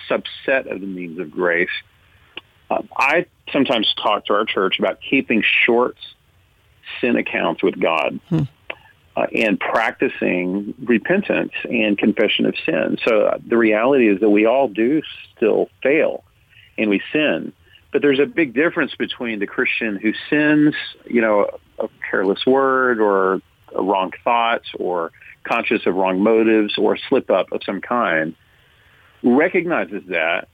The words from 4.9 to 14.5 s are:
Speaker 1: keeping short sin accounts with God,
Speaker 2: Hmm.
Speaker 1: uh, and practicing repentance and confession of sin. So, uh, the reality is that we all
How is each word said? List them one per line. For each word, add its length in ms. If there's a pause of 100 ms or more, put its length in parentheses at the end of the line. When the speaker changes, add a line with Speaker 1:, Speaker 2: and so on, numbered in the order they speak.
Speaker 1:
keeping 420 (220)
short 320 (1040)
sin 160
accounts 460
with 180
God, 480
Speaker 2:
Hmm. 140 (760)
Speaker 1:
uh, 180
and 240
practicing 1160 (100)
repentance 680 (120)
and 320
confession 480
of 100 (120)
sin. 400
So, 160
uh, 240
the 100
reality 520
is 120
that 80
we 160
all 240